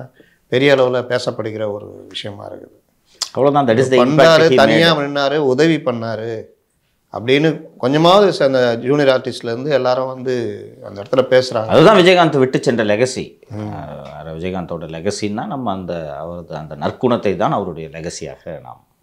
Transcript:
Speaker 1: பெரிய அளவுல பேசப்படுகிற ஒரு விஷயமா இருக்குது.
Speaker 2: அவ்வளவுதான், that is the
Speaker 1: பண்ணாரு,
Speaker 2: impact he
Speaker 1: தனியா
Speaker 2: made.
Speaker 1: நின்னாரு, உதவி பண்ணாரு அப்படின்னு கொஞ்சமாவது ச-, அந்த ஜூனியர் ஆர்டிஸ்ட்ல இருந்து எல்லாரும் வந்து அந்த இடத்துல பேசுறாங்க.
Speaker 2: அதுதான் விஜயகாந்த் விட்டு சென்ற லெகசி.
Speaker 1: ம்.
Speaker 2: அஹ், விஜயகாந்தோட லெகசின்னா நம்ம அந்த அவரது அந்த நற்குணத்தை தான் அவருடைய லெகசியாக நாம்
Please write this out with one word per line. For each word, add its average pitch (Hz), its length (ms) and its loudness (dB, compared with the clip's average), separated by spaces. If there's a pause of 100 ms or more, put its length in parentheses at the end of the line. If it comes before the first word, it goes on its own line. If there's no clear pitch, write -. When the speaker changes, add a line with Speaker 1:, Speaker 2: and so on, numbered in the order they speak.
(480)
Speaker 1:
பெரிய 135 280 2
அளவுல 127 300 2
பேசப்படுகிற 110 680 -6
ஒரு 101 380 -14
விஷயமா 101 360 -14
இருக்குது. 95 300 -18 (580)
Speaker 2:
அவ்வளவுதான், 135 440 2
that - 20 4
is 131 120 0
the 127 60 6
Speaker 1:
பண்ணாரு, 151 440 6
Speaker 2:
impact 165 100 4
he 131 40 4
Speaker 1:
தனியா 156 400 4
Speaker 2:
made. 151 40 -2
Speaker 1:
நின்னாரு, 143 380 -2
உதவி 151 380 2
பண்ணாரு 113 560 -6 (840)
அப்படின்னு 143 540 0 (100)
கொஞ்சமாவது 170 640 4
ச-, 147 40 0
அந்த 123 320 2
ஜூனியர் 135 340 0
ஆர்டிஸ்ட்ல 127 340 -2
இருந்து 123 280 -6
எல்லாரும் 131 360 0
வந்து 131 260 -6 (500)
அந்த 101 180 -14
இடத்துல 131 200 0
பேசுறாங்க. 123 440 0
Speaker 2:
அதுதான் 156 320 6
விஜயகாந்த் 170 400 4
விட்டு 135 260 0
சென்ற 117 200 0
லெகசி. 104 560 -2 (100)
Speaker 1:
ம். 107 220 -10
Speaker 2:
அஹ், 73 600 -14
விஜயகாந்தோட 85 560 -8
லெகசின்னா 104 560 -6
நம்ம 135 260 -6
அந்த 85 460 -8
அவரது 82 380 -12
அந்த 76 200 -12
நற்குணத்தை 104 600 -2
தான் 113 160 -2
அவருடைய 85 380 -6
லெகசியாக 78 720 -14
நாம் 62 240 -20 (180)